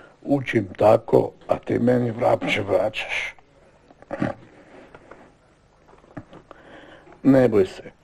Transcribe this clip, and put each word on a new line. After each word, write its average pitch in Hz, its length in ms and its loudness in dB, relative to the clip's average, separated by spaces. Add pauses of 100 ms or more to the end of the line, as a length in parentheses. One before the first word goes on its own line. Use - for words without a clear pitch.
(240)
učim 127 440 -2 (100)
tako, 113 540 4 (160)
a - 100 -2
ti - 220 -4
meni 123 320 0
vrapče 117 500 -2
vraćaš. - 720 -4 (4000)
Ne 131 240 6
boj 104 180 2
se - 260 -12 (120)